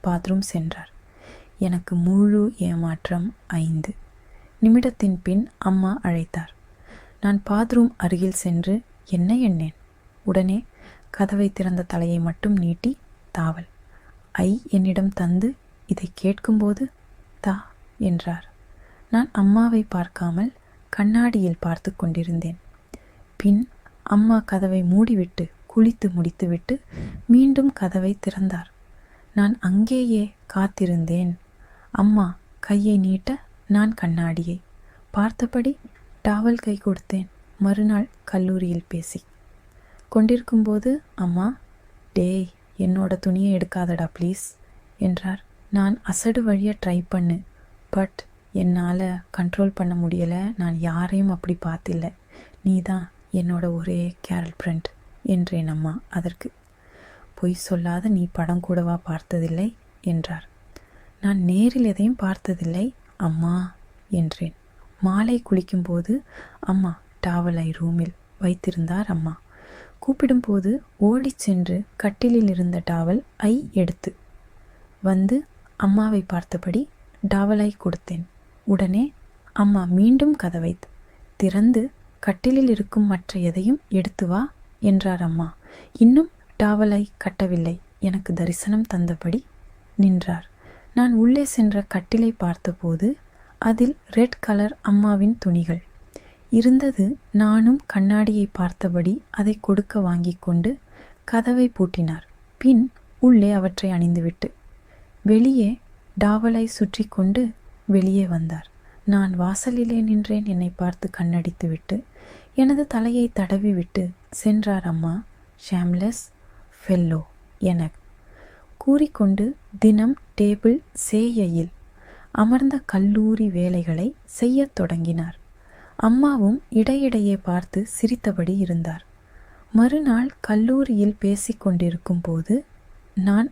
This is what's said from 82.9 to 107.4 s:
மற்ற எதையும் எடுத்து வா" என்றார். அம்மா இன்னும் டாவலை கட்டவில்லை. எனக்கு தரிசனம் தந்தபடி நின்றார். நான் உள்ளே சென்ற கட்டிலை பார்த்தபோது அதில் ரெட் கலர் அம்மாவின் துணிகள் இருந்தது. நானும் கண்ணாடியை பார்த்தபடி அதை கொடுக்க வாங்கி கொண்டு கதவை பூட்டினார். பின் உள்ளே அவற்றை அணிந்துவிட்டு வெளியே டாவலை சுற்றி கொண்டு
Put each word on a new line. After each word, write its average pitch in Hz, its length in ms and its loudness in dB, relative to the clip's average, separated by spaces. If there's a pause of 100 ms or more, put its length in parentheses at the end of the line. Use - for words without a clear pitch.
மற்ற 190 340 -4
எதையும் 185 400 0 (100)
எடுத்து 190 380 -2
வா" 202 240 -2 (280)
என்றார். 190 420 2
அம்மா 165 340 -4 (380)
இன்னும் 269 360 6 (340)
டாவலை 208 440 2 (100)
கட்டவில்லை. 175 640 -4 (200)
எனக்கு 190 340 -4
தரிசனம் 180 600 -2
தந்தபடி 175 500 -2 (520)
நின்றார். 180 520 2 (460)
நான் 247 200 2
உள்ளே 240 300 4
சென்ற 208 380 0
கட்டிலை 226 500 -2
பார்த்தபோது 175 880 -4 (400)
அதில் 240 400 0 (120)
ரெட் 247 300 0
கலர் 202 420 -2
அம்மாவின் 208 560 2
துணிகள் 170 460 -2 (640)
இருந்தது. 254 680 2 (140)
நானும் 220 540 4
கண்ணாடியை 208 640 0
பார்த்தபடி 180 800 -2
அதை 208 300 0
கொடுக்க 202 380 0
வாங்கி 175 400 -2
கொண்டு 175 380 0 (460)
கதவை 247 460 2
பூட்டினார். 175 540 -2 (340)
பின் 254 340 4 (280)
உள்ளே 220 320 6
அவற்றை 190 400 -2
அணிந்துவிட்டு 170 600 -2 (680)
வெளியே 226 580 4 (400)
டாவலை 220 460 2
சுற்றி 214 380 -4
கொண்டு 214 480 0 (340)